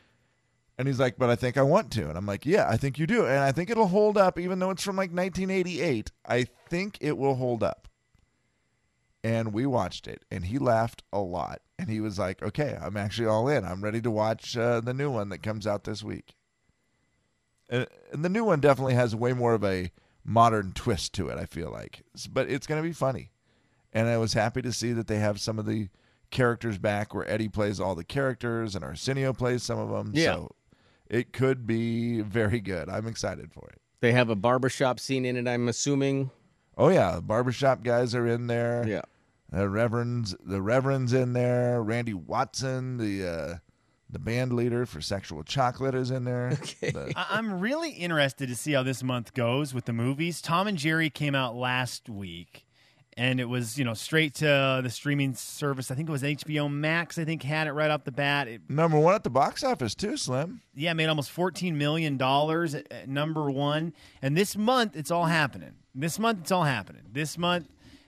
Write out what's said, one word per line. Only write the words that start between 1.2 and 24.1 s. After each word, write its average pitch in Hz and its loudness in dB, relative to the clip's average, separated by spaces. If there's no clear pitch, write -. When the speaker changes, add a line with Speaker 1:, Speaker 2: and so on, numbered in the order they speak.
Speaker 1:
I 120 6
think 123 0
I 139 8
want 151 4
to." 92 -2
And 78 -6
I'm 98 -4
like, 101 -4
"Yeah, 165 4
I 107 4
think 135 -2
you 156 0
do. 202 2
And 135 4
I 139 4
think 170 -2
it'll 220 4
hold 208 4
up, 185 6
even 180 -2
though 185 0
it's 180 -6
from, 196 -4
like, 190 -2
nineteen 185 -2
eighty-eight. 170 0
I 123 2
think 190 -2
it 151 0
will 135 2
hold 123 0
up." - -2
And 113 0
we 113 0
watched 113 -2
it, - -12
and 92 -4
he 104 -2
laughed 117 2
a 101 -2
lot. 87 -4
And - -4
he 110 -2
was 107 -4
like, 95 -2
"Okay, 113 -2
I'm 92 -6
actually 104 -2
all 110 4
in. 131 2
I'm 92 -6
ready 107 -2
to 117 -2
watch, 110 -2
uh, 117 2
the 117 -4
new 143 -2
one 104 -2
that 92 -10
comes 107 -4
out 101 -2
this 107 -8
week." 101 -10
Uh, 120 0
and 147 -2
the 180 0
new 220 0
one 185 4
definitely 131 6
has 120 4
way 120 0
more 120 4
of 104 4
a 92 0
modern 110 6
twist - -2
to 80 -4
it, 60 -6
I 80 -6
feel 80 -8
like. 53 -12
S-, - -14
but 120 -2
it's 131 -4
gonna 156 -4
be 165 -4
funny. 143 -4
And 113 2
I 117 2